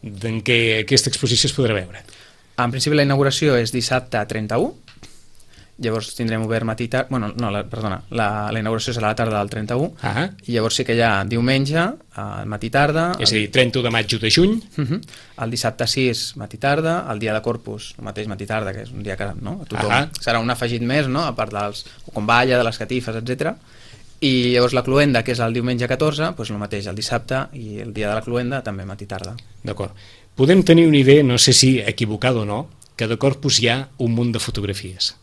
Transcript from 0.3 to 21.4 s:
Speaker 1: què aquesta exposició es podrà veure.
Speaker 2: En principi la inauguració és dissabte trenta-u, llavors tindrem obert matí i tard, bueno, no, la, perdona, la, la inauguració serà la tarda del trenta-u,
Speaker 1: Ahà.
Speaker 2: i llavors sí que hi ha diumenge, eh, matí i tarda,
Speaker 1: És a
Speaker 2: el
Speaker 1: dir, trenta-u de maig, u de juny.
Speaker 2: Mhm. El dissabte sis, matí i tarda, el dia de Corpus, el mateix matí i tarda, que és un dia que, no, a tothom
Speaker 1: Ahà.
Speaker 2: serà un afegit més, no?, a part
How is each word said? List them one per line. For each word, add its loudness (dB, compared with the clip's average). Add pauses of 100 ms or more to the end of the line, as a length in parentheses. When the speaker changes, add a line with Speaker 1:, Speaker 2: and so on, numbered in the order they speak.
Speaker 1:
què 4
aquesta 2
exposició 0
es -2
podrà 0
veure. -10 (560)
Speaker 2:
En 2
principi 0
la 4
inauguració 4
és 2
dissabte -2 (100)
trenta-u, -2 (1040)
llavors -4
tindrem -2
obert -2
matí -4
i -6
tard, 0
bueno, -2 (100)
no, -2
la, -4
perdona, -6 (100)
la, -2
la -2
inauguració -2
serà -2
la 0
tarda 0
del -2
trenta-u, -2 (180)
Speaker 1:
Ahà. -2 (180)
Speaker 2:
i -6
llavors 0
sí 0
que 0
hi 2
ha 2
diumenge, 0
eh, -6 (200)
matí -6
i -10
tarda, 2 (120)
Speaker 1:
És 2
a 0
Speaker 2:
el 0
Speaker 1:
dir, -8
trenta-u 4
de 0
maig, 0
u 0
de 0
juny. 4 (180)
Speaker 2:
Mhm. -2 (420)
El -4
dissabte -2
sis, 0
matí -12
i -10
tarda, 0
el -4
dia -2
de 0
Corpus, -6
el -16
mateix -8
matí -8
i -10
tarda, -4
que -10
és -14
un -10
dia -6
que, -6 (100)
no, -8
a -10
tothom -4
Speaker 1:
Ahà. 2 (100)
Speaker 2:
serà -2
un -2
afegit -4
més, 0
no?, -2
a -4
part -4